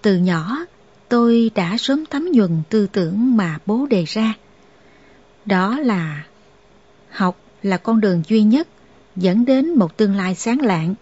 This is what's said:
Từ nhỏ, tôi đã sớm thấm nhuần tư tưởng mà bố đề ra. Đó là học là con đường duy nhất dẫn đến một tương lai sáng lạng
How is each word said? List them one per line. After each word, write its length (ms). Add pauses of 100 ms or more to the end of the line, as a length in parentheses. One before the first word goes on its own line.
Từ 160
nhỏ, 480 (440)
tôi 460
đã 220
sớm 280
thấm 260
nhuần 380
tư 180
tưởng 500
mà 280
bố 240
đề 180
ra. 260 (1120)
Đó 340
là 440 (880)
học 280 (240)
là 140
con 240
đường 260
duy 140
nhất 260 (480)
dẫn 300
đến 300
một 220
tương 180
lai 200
sáng 260
lạng 400